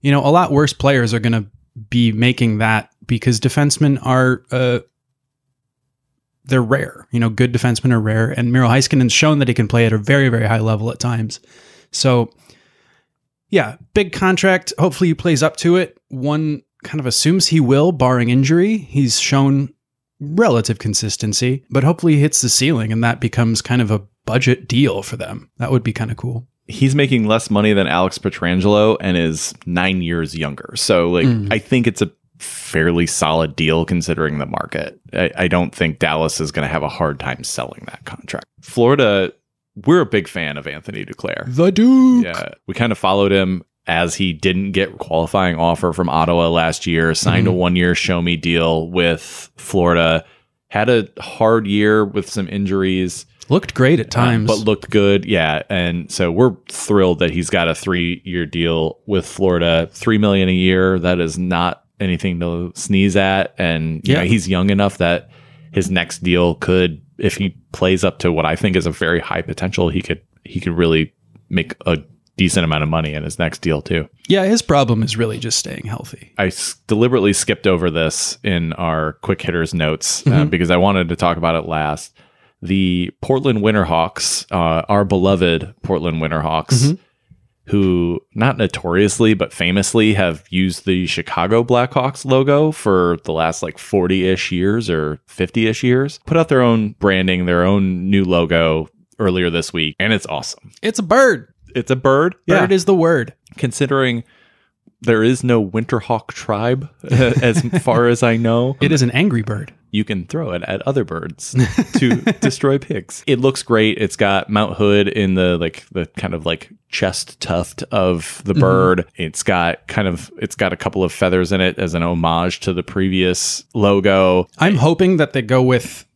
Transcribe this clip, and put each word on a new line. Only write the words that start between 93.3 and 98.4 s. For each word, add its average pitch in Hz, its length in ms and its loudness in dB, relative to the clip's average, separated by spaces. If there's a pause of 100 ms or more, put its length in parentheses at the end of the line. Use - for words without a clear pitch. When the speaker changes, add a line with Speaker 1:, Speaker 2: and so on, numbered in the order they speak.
Speaker 2:
last, 80 300 -2
like, 80 140 -10
forty-ish 92 760 0
years 101 360 -2
or 76 380 -4
fifty-ish 110 560 -2
years, 131 440 0
put 160 100 -2
out 165 120 2
their 131 140 4
own 113 280 2 (100)
branding, 92 460 2
their 87 180 2
own 95 440 0
new 98 160 4
logo 82 640 2 (300)